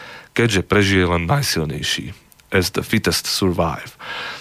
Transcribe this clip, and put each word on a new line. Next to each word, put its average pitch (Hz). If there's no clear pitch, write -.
keďže 104
prežije 98
len 85
najsilnejší. 80
As 92
the 85
fittest -
survive. 85